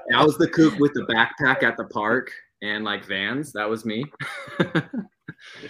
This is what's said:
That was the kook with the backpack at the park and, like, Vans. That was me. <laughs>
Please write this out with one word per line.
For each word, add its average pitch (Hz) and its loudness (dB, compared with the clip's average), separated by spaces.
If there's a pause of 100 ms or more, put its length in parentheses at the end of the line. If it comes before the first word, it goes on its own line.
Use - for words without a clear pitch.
That 123 6
was 151 4
the 165 4
kook 160 4
with 143 4
the 113 -4
backpack 127 2
at 113 2
the 110 -8
park 117 -2 (300)
and, 104 -6
like, 101 -6
Vans. 104 -4
That 107 -4
was 110 -4
me. 113 -4 (540)
<laughs> - - (1120)